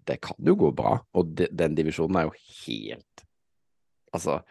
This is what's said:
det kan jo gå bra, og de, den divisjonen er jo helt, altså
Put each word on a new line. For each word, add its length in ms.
det 160
kan 240
jo 120
gå 180
bra, 220
og 220
de, 160
den 240
divisjonen 400
er 100
jo 80
helt, 560
altså 380